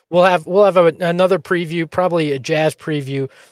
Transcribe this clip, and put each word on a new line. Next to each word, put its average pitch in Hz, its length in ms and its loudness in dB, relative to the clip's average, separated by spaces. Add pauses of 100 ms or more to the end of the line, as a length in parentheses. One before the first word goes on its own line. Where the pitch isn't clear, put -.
we'll 175 160 2
have, 180 200 0
we'll 196 200 4
have 185 100 2
a, 175 120 6 (120)
another 180 400 0
preview, 170 500 -4
probably 165 440 -2
a 135 60 -4
Jazz 156 360 -2
preview, 139 540 -6 (220)